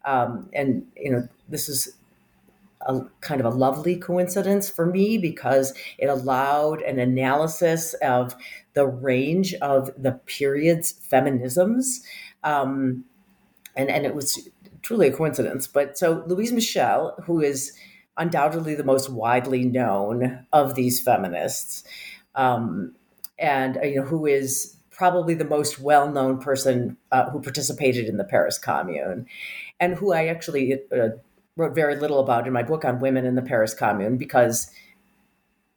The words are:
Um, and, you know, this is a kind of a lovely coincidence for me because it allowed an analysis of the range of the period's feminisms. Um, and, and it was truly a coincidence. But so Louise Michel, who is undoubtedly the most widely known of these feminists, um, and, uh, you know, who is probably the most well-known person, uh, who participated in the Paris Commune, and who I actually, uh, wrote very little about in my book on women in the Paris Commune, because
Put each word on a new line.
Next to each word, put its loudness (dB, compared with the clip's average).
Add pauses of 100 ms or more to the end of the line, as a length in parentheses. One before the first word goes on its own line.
Um, -2
and, -2 (100)
you -6
know, -2 (200)
this -6
is -6 (880)
a -2 (180)
kind -4
of 0
a -2
lovely 0
coincidence -2
for -2
me 2
because 0 (260)
it 0
allowed 0
an -2
analysis 2
of 0 (380)
the 4
range 0
of 0
the -2
period's 0 (160)
feminisms. 2 (440)
Um, 0 (720)
and, 0
and 0
it -2
was -4 (340)
truly 4
a 0
coincidence. -2
But 0
so 2
Louise -2
Michel, 0 (100)
who 0
is -2 (440)
undoubtedly 0
the -4
most 2
widely 0
known 0
of 4
these 0
feminists, -2 (520)
um, -2 (440)
and, 0
uh, -4
you 0
know, 0
who -2
is 0 (140)
probably 2
the -2
most -2
well-known 4
person, 0 (140)
uh, 2
who -8
participated -2
in -4
the -2
Paris 0
Commune, -4 (540)
and 0
who 0
I 2
actually, -2 (180)
uh, 2 (480)
wrote -2
very 2
little 2
about 2
in -4
my 0
book -2
on 0
women 2
in 0
the 2
Paris 2
Commune, 0
because 2 (1080)